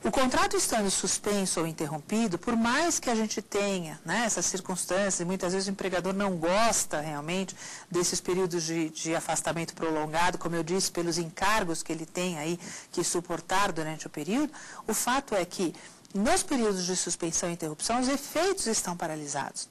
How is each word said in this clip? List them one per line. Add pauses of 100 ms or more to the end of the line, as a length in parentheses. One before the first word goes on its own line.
O
contrato
estando
suspenso
ou
interrompido,
por
mais
que
a
gente
tenha,
né,
essas
circunstâncias,
e
muitas
vezes
o
empregador
não
gosta
realmente (340)
desses
períodos
de,
de
afastamento
prolongado,
como
eu
disse,
pelos
encargos
que
ele
tem
aí (320)
que
suportar
durante
o
período, (340)
o
fato
é
que (400)
nos
períodos
de
suspensão
e
interrupção,
os
efeitos
estão
paralisados.